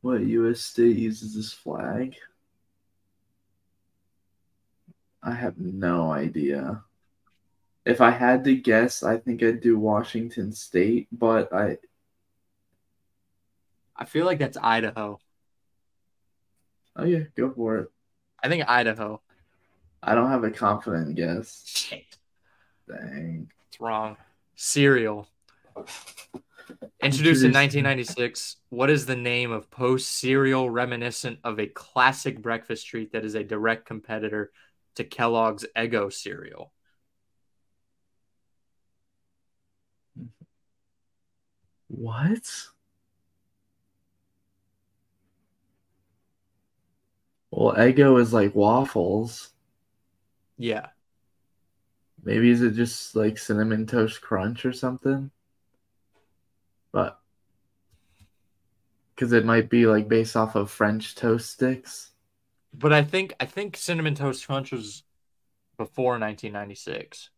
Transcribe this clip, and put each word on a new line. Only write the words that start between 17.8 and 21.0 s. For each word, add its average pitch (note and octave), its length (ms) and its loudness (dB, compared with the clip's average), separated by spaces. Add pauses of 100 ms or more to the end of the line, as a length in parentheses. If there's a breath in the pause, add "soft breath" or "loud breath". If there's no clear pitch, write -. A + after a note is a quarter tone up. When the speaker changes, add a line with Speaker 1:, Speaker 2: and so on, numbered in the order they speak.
Speaker 2:
I B2 60 -2
think D#3+ 220 0
Idaho. A2 520 2 (800)
Speaker 1:
I - 140 2
don't A#2+ 140 4
have B2 160 0
a G#2+ 60 -2
confident G2+ 640 -2